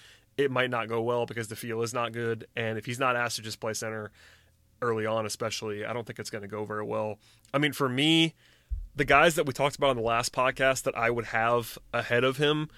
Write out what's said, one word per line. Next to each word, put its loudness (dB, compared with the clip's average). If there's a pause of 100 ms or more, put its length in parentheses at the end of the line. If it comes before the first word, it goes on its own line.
(380)
It 2
might 2
not -2
go -2
well 0
because -6
the -8
feel -6
is -2
not -2
good, -4
and -2
if -8
he's -6
not 2
asked -2
to -8
just -10
play -4
center -8 (720)
early 0
on, 0
especially, -6
I -6
don't -6
think -12
it's -8
gonna -8
go -6
very -6
well. -4 (360)
I 2
mean, 4
for 2
me, 4 (600)
the 0
guys 6
that 2
we -2
talked 0
about 2
on 2
the -4
last 0
podcast 2
that -2
I 2
would 0
have 0 (140)
ahead 2
of 2
him, 0